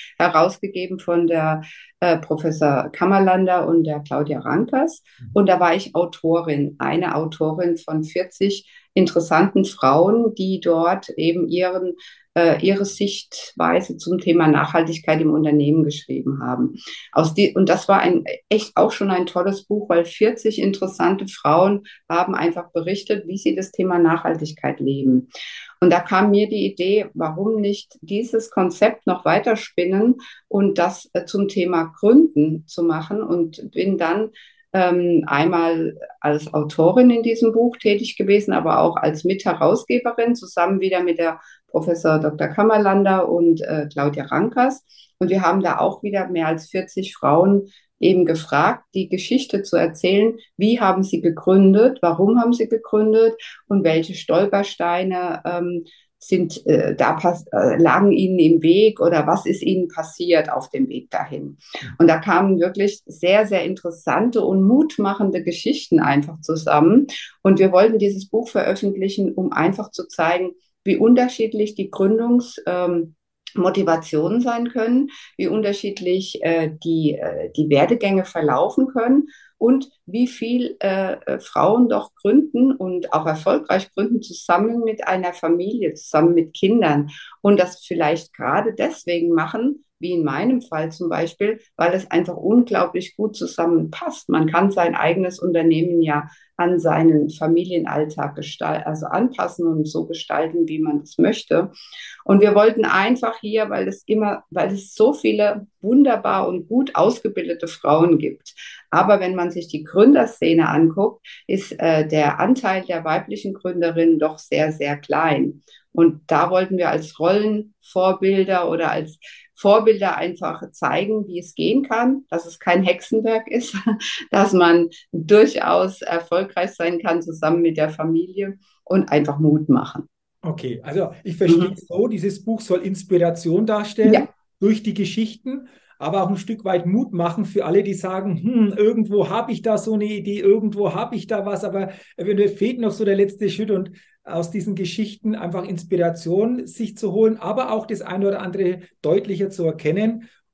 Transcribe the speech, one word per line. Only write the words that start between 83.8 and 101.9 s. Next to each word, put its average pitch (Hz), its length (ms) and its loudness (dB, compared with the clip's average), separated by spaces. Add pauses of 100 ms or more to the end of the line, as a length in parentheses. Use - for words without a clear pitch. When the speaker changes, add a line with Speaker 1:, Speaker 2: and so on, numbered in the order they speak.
Speaker 1:
gründen, 220 300 -2
zusammen 220 600 -2
mit 220 240 -6
einer 180 260 -4
Familie, 175 600 -2
zusammen 165 400 0
mit 165 220 0
Kindern 156 560 2 (300)
und 202 180 4
das 202 260 -4
vielleicht 165 480 -4
gerade 180 400 -2
deswegen 175 640 -4
machen, 220 480 -4 (160)
wie 175 140 -6
in 165 120 -2
meinem 208 360 -2
Fall 160 300 -6
zum 170 160 -8
Beispiel, 175 520 -4 (180)
weil 175 160 0
es 190 180 -6
einfach 170 240 0
unglaublich 202 800 0
gut 214 220 -6
zusammenpasst. 170 920 -4
Man 156 220 2
kann 180 200 2
sein 175 260 0
eigenes 180 440 -2
Unternehmen 170 600 2
ja 147 260 -2 (300)
an 175 200 0
seinen 156 520 4
Familienalltag 156 1080 -2
gestal-, 151 480 -6
also 156 220 -8
anpassen 180 600 -2
und 156 220 0
so 165 180 -6
gestalten, 160 640 -4
wie 156 120 -6
man 151 220 -2
es - 160 -12
möchte. - 540 0 (540)